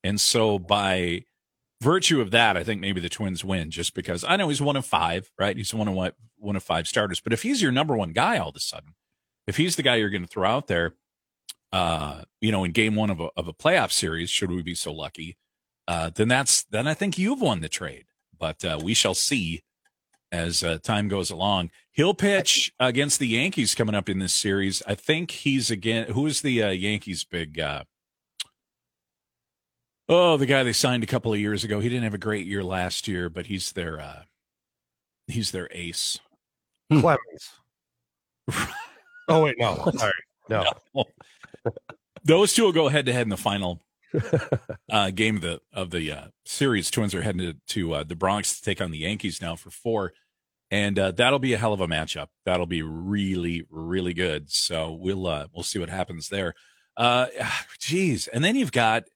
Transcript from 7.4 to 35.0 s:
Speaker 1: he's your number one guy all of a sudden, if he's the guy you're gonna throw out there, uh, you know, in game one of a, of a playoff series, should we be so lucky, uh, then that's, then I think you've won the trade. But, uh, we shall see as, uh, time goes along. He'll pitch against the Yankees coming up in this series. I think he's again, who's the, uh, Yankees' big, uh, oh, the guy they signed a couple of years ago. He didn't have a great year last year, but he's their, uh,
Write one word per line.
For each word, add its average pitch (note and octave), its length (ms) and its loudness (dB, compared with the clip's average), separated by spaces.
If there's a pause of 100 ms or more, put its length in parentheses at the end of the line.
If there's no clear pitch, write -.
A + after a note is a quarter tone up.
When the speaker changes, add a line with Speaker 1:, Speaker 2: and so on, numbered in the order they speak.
Speaker 1:
he's B3 200 0
your C#3 80 4
number C3+ 260 0
one F#2 160 -2
guy F3 260 2
all F2 100 -2
of - 80 -12
a - 40 -14
sudden, - 340 -10 (520)
if G#2 100 -2
he's E3 200 2
the D#3+ 80 -4
guy B2 120 6
you're G#2 140 2
gonna F2+ 160 -4
throw G2 240 0
out C#3+ 160 0
there, E2+ 280 0 (760)
uh, D#2+ 500 -2 (180)
you A2 120 2
know, F#2+ 120 2
in E2+ 80 -2
game A2 240 2
one G#2+ 140 0
of E2 100 -4
a, E2+ 160 -4
of E2+ 100 -4
a E2 80 -8
playoff D#3 380 2
series, E2 380 -2
should F#2 200 -2
we F2+ 120 -2
be E2+ 120 -6
so D#2 180 -6
lucky, D#2+ 440 -10 (500)
uh, E2 260 -2
then A2 160 2
that's, C3 360 2
then A2+ 240 -2
I D#3 60 0
think F#3+ 240 -2
you've B3 220 0
won A#2 200 0
the D#2 80 -6
trade. B1+ 380 -10 (300)
But, - 280 -6
uh, D#2 180 -2
we G#2 120 0
shall F#2+ 200 2
see E2+ 480 -2 (720)
as, E2+ 320 -2
uh, E2 180 0
time G#2 260 0
goes F#2+ 220 -2
along. F#2 400 0 (220)
He'll F3 220 4
pitch - 680 2
against C3 380 2
the C3 100 0
Yankees B2+ 460 2
coming G#2+ 200 0
up G2+ 140 0
in F#2+ 120 0
this F#2 120 -2
series. G2 540 0
I G2+ 80 -2
think D#3+ 380 -2
he's C3+ 380 0
again, A2+ 420 -2
who's C#3+ 280 0
the, B2 220 2
uh, G2+ 80 2
Yankees' F#2+ 540 -2
big, D#2+ 340 -6
uh, C#2+ 240 -4 (2250)
oh, E3+ 280 8
the C3+ 100 2
guy C3+ 160 6
they A#2+ 100 2
signed B2 300 2
a A2 40 -2
couple A#2 260 0
of G#2 80 0
years G#2 240 -2
ago. G#2 160 0
He A#2 80 0
didn't A#2+ 160 0
have G#2+ 100 -2
a G2 40 -6
great G#2 280 -2
year G2 180 -4
last F2+ 440 -2
year, F2 200 -2
but E2+ 180 -8
he's F#2+ 260 -6
their, E2 280 -8
uh, C#2+ 220 -14 (1040)